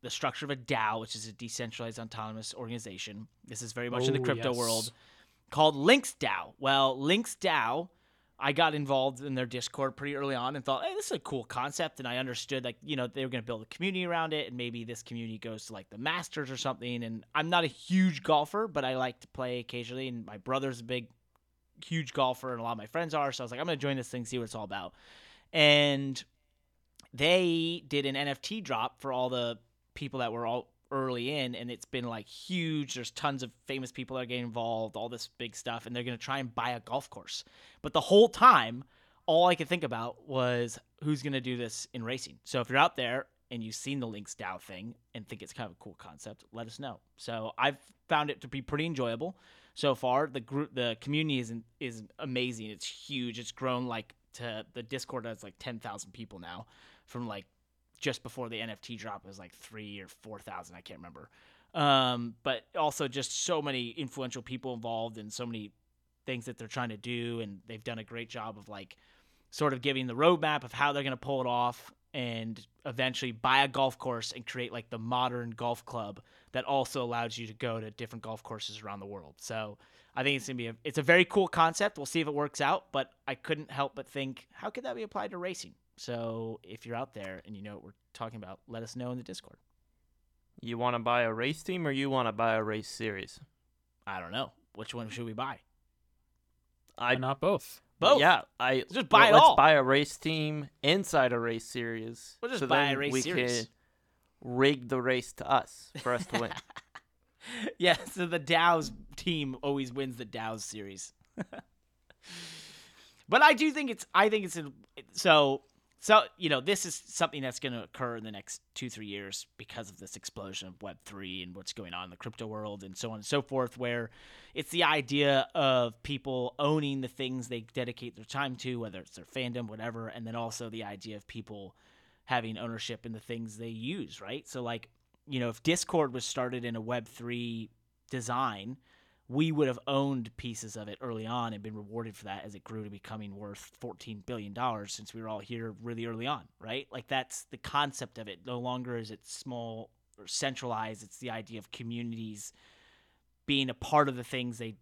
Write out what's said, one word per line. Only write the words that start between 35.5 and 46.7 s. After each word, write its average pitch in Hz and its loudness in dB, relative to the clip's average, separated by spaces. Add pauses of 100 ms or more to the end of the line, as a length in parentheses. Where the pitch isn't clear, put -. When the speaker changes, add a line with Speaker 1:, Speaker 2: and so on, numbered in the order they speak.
Speaker 1:
stuff, 117 -6
and 120 -6
they're 123 -2
gonna 120 -4
try 135 -4
and 127 -6
buy 120 0
a 120 -4
golf - -4
course. - -12 (380)
But 147 -6
the 156 8
whole 208 10
time, 135 8 (420)
all 165 8
I 180 8
could 156 -4
think 175 0
about 117 -4
was 123 0 (240)
who's 147 0
gonna 135 0
do 123 -2
this 117 -6
in 120 -6
racing. 117 -6
So - -2
if 113 -4
you're 127 2
out 160 6
there 127 -2 (220)
and 117 -6
you've 110 -8
seen 139 -4
the 120 -2
Lynx 104 -10
dao 92 -8
thing 101 -12 (200)
and 110 -12
think 107 -12
it's 92 -16
kind 123 -8
of 90 -12
a - -20
cool 92 -16
concept, - -18
let 113 -10
us 113 -18